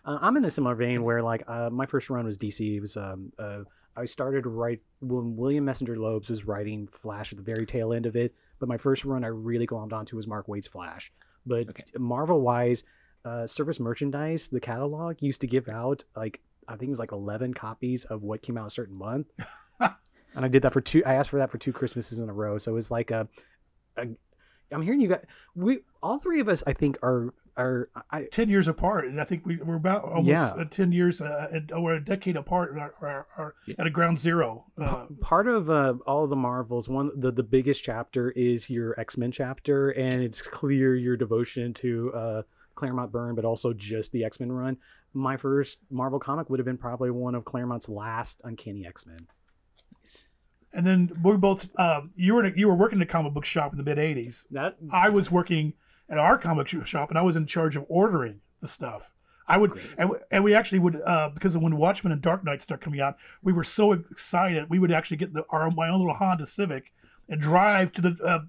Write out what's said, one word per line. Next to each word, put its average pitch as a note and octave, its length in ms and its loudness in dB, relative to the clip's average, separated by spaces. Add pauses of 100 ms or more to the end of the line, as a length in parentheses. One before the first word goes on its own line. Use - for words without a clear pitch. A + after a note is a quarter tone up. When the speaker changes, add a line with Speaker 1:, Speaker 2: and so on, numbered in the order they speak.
Speaker 1:
Uh, C#3+ 160 -4
I'm G#3+ 160 4
in C#4 80 4
a E3 60 2
similar B2+ 240 0
vein A#2+ 280 0
where, A#2 200 2
like, A#2 260 -2
uh, A#2 220 -4
my B2+ 160 -4
first C3+ 240 -2
run A#2+ 160 -2
was G#2 100 -4
D G#2 140 -6
C. G#2+ 260 -4
It G2+ 40 -6
was, G#2 180 -10
um, F#2+ 400 -10
uh, G#2 220 -10 (360)
I B2 80 -6
started C3 420 -4
right A#2 340 -2 (200)
when B2 360 -2
William C#3 280 0
Messenger B2+ 320 -4
Loebs A2 320 -2
was A2 180 -6
writing G#2 420 -4
Flash G#2+ 440 -12
at G#2 60 -14
the F#2+ 60 -16
very A2 200 -4
tail A2+ 300 -2
end A#2 100 -2
of A2+ 120 -2
it, A#2+ 180 0 (240)
but B2 100 -6
my A#2+ 80 -2
first C3+ 280 0
run C3 200 -2
I A#2 40 -4
really A2+ 380 -2
glommed A2 280 -6
onto G#2+ 220 -8
was A2 100 -8
Mark G#2 200 -8
Waid's G2+ 200 -6
Flash. - 440 -14 (360)
But A#2+ 240 -2
Speaker 2:
Okay. - 140 -16 (140)
Speaker 1:
Marvel-wise, B2 840 4 (400)
uh, A#2 220 -8
Surface D3 340 -4
Merchandise, C#3+ 680 -4
the B2 120 -4
catalog, D3 600 -6
used C#3 200 -2
to C3+ 60 -4
give B2 220 0
out, A#2+ 360 -4 (100)
like, A2 260 -8 (280)
I A2+ 80 -12
think B2+ 120 -8
it - 20 -2
was, C3 80 -4
like, - 140 -8
eleven G#2+ 420 -6
copies B2 500 -6
of A2 180 -8
what G#2+ 200 -6
came A#2+ 160 -6
out A2 80 -10
a G#2 40 -12
certain G2 260 -10
month. A#2 320 -6 (520)
Speaker 3:
<laughs> A#3+ 100 4 (440)
Speaker 1:
And C3 120 -2
I - 20 2
did C3 140 6
that C3+ 100 4
for C3+ 80 2
two, D3+ 240 4
I C3 120 2
asked C#3 120 2
for C#3+ 120 -2
that C3+ 100 0
for A2+ 80 -8
two B2+ 160 -4
Christmases A#2 440 -6
in A2+ 120 -6
a - 20 -10
row. G#2 240 -2
So G#2+ 160 -6
it - 20 -2
was A2+ 160 -4
like A#2 200 -2
a, A2 180 -2 (720)
a, B2 80 -6 (640)
I'm C#3+ 100 -6
hearing A#3+ 220 2
you G3+ 60 4
guys, F3 160 0 (300)
we, G#3+ 260 0 (220)
all A3 160 -2
three E4 220 0
of G#3+ 80 0
us, F3+ 180 2
I C#3 60 2
think, C#3 300 0
are, B2 320 0 (240)
are, B2+ 320 -2 (200)
I D3 120 -6 (100)
Speaker 3:
Ten A3+ 160 0
years G3 180 6
apart, E3+ 380 0
and C3+ 160 -6
I D3+ 40 -4
think E3 200 -4
we, E3+ 140 -4
we're E3 180 -4
about F#3 280 0
almost, E3+ 240 2
Speaker 1:
Yeah. D3+ 180 4
Speaker 3:
uh, E3 180 -4
ten F3+ 260 0
years, F3 300 2
uh, D3 320 -6
and, D#3 200 -6
or E3 200 0
a D#3 100 -2
decade F#3 340 -2
apart, E3 360 -2
in D3+ 60 -8
our, D3 240 -10
our, C#3+ 240 -8 (100)
our, D3+ 180 -10 (120)
Speaker 2:
Yeah. - 120 -8
Speaker 3:
at D#3+ 80 -2
a E3 40 -2
ground E3 280 2
zero. C#3+ 460 2 (140)
Speaker 1:
P-, D#3 60 -4
Speaker 3:
Uh, B2 200 -2 (160)
Speaker 1:
part G3 280 4
of, G#3+ 200 2
uh, C#3 280 4 (100)
all D3 200 2
the C#3 80 0
Marvels, B2 540 -2
one, C#3 260 0
the, B2+ 160 0
the A#2+ 120 2
biggest C3 400 2
chapter A#2+ 480 -2
is B2 400 0
your A#2 280 -4
X-Men A#2+ 340 -4
chapter, C#3 580 0
and B2+ 320 0
it's A#2 180 -6
clear C3+ 540 2
your B2 240 0
devotion A#2+ 560 -2
to, A#2+ 400 -2
uh, A2+ 280 -4 (320)
Claremont B2 380 -4
Byrne, A#2+ 220 -4
but A2+ 100 -2
also A2+ 300 0
just G#2+ 380 -6
the A#2 120 0
X-Men A#2+ 260 -6
run. B2+ 280 -4 (340)
My C3+ 240 -2
first C#3 400 0 (140)
Marvel C3 280 -2
comic C3+ 300 -6
would C3 100 -2
have B2+ 60 0
been B2+ 140 -4
probably B2 320 -4
one B2 240 -4
of A#2+ 100 -6
Claremont's B2 460 -6
last A2 540 -8
Uncanny G#2 420 -12
X-Men. E2 320 -20 (840)
Speaker 2:
Nice. - 260 -20 (440)
Speaker 3:
And F3 140 0
then F3+ 240 6 (120)
we G3+ 140 6
both, G3 400 2
uh, E3 240 4 (160)
you F3+ 180 4
were A#3 100 6
in F#3+ 80 2
a, D#3+ 40 -8
you G3+ 100 6
were F#3+ 80 8
working G#3 240 4
in F3+ 40 6
a E3 40 0
comic D3+ 280 0
book C#3+ 100 -4
shop D3 280 0
in C#3+ 60 -6
the C#3 60 -4
mid D3 140 0
eighties. C3+ 520 -2
Speaker 1:
That C#3 280 -4 (120)
Speaker 3:
I F#3+ 200 6
was G3 200 4
working E3+ 440 2 (340)
at D3+ 100 -2
our F3+ 200 8
comic D#3 280 0
sh-, F3+ 100 -6 (100)
shop, - 240 -4
and D#3 80 0
I E3+ 40 6
was F3 140 4
in D#3 100 0
charge D#3 300 0
of C#3 120 -6
ordering D#3+ 520 2 (200)
the - 60 -8
stuff. - 460 -10 (340)
I F3 120 6
would, G#3 140 6
Speaker 2:
Great. - 180 -12
Speaker 3:
and, F3 180 0
w-, D#4+ 120 -4 (100)
and G3 120 4
we G#3 120 8
actually G#3+ 240 4
would, F3 240 4
uh, E3 260 2
because D#3 260 0
of E3 80 2
when D#3+ 140 4
Watchmen F3+ 340 2
and D3 120 0
Dark F3 200 2
Knight C#3+ 200 -4
started - 200 -8
coming C#3+ 180 -4
out, C#3 160 0 (260)
we F#3 100 4
were E3+ 100 2
so G#3 300 4
excited. E3+ 800 0
We F3 80 4
would F3+ 120 6
actually E3 280 0
get F3+ 160 -6
the, D3+ 160 -4
our, D#3+ 200 2
my E3 180 0
own F#3+ 120 4
little F3 140 2
Honda F3+ 320 0
Civic D3+ 460 -4 (360)
and D#3 120 -4
drive F#3 520 4
to - 80 -4
the, F3 240 4
uh, E3+ 240 2